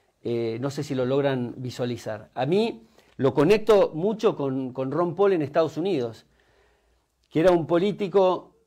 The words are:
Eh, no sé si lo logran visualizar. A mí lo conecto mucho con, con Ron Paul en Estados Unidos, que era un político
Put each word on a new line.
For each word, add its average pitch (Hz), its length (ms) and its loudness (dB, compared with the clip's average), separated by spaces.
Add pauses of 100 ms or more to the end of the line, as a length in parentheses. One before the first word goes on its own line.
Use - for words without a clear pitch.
(220)
Eh, 117 400 -4
no 139 80 -4
sé 139 140 -8
si 143 100 -8
lo 127 120 -2
logran 135 520 -2
visualizar. 120 800 -8
A 123 100 -2
mí 208 380 0 (340)
lo 127 160 2
conecto 196 640 4
mucho 202 400 0
con, 131 380 -4
con 131 180 -6
Ron 170 240 -2
Paul 196 180 4
en 165 80 0
Estados 156 360 -2
Unidos, 147 500 -4 (1000)
que 151 100 -2
era 180 120 6
un 156 140 2
político 185 840 0 (180)